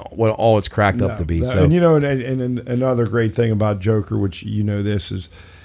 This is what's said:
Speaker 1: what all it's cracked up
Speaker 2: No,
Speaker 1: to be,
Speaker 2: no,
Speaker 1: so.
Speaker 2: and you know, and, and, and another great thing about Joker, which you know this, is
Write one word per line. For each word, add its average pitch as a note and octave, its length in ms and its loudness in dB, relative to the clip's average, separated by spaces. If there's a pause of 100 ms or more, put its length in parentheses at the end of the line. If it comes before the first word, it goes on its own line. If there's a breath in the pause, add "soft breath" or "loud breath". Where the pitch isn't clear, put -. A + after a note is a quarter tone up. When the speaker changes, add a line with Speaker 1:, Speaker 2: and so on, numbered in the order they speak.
(120)
Speaker 1:
what A2 180 2
all A2 280 4
it's G2 100 -2
cracked G#2 320 0
up F#2+ 120 0
Speaker 2:
No, - 40 -8
Speaker 1:
to F2 80 -6
be, E2 160 -2
Speaker 2:
no, B2 60 0
Speaker 1:
so. - 180 2
Speaker 2:
and D3+ 80 4
you F3 80 4
know, E3 160 6
and, D3 80 2
and, C3 380 -2
and B2 160 -2 (100)
another B2 380 0
great A2+ 280 0
thing A#2 160 2
about G#2 300 0
Joker, G#2+ 380 0
which G2 240 -4
you G#2+ 200 -4
know G#2 200 -2
this, G2+ 280 -4
is F#2+ 180 -8 (360 loud breath)